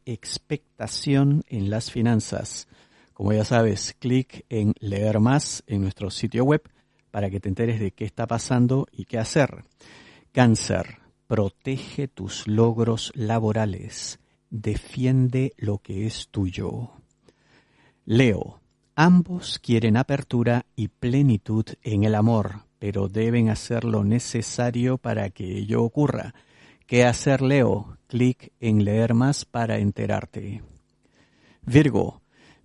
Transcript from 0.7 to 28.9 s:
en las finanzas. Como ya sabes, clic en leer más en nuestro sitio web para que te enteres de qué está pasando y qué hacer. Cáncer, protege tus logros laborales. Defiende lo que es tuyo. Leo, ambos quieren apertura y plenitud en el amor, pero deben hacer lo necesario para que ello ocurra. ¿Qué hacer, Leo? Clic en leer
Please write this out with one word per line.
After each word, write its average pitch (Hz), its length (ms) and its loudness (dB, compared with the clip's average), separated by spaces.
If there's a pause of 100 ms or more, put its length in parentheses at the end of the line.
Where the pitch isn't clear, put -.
en 101 240 -4
las 110 220 -4
finanzas. 113 720 -2 (480)
Como 101 200 -2
ya 107 100 0
sabes, 113 540 0
clic 131 500 -4
en 104 300 0
leer 104 420 -2
más 131 460 0
en 101 160 -2
nuestro 95 280 -6
sitio 113 340 -4
web 147 180 2 (480)
para 101 180 -4
que 98 100 -6
te 98 120 -8
enteres 113 280 -2
de 101 120 -4
qué - 160 -10
está 110 200 -6
pasando 123 640 0
y - 120 -12
qué - 140 -6
hacer. 113 460 0 (680)
Cáncer, 107 680 2 (260)
protege 131 800 -4
tus - 380 -12
logros 113 680 0
laborales. 107 1080 -4 (280)
Defiende 127 1080 -2
lo 101 200 -2
que 104 280 -8
es - 240 -10
tuyo. 107 640 -6 (1120)
Leo, 113 540 2 (340)
ambos 180 640 4
quieren 113 400 2
apertura 123 640 0 (100)
y 107 140 -4
plenitud 120 800 0 (160)
en 104 220 0
el 107 100 2
amor, 104 480 2 (160)
pero 98 300 -4
deben 113 420 2
hacer 113 340 -4
lo 110 180 0
necesario 120 920 -2
para 107 320 -4
que 95 300 -8
ello 110 240 -2
ocurra. 117 520 -2 (520)
¿Qué 123 180 6
hacer, 131 380 2
Leo? 120 640 2
Clic 123 440 0 (100)
en 107 220 2
leer 110 300 2